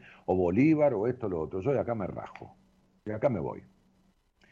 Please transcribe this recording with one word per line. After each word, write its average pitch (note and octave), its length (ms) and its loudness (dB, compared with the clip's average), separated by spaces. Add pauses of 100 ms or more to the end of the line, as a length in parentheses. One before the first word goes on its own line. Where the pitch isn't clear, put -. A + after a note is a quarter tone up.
(280)
o F#2 80 2
Bolívar, C3+ 580 4
o G#2 140 0
esto, B2 200 -2
lo F2 140 -2
otro. F#2+ 200 -6
Yo C3 120 0
de A#2+ 60 2
acá A2+ 160 -2
me G#2 100 -4
rajo, - 500 -12 (480)
de G#2+ 120 -6
acá G#2+ 120 2
me A#2 120 0
voy". A1 240 -6 (880)